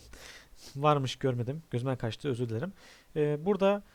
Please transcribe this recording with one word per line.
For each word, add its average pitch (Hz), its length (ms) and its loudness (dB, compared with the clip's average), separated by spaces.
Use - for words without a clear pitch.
<laughs> - 420 -20
Varmış 139 400 2
görmedim. 131 560 -2
Gözümden 127 260 -2
kaçtı 120 320 -4
özür 120 200 -2
dilerim. 135 240 -4
E, 147 300 0
burada, 196 380 4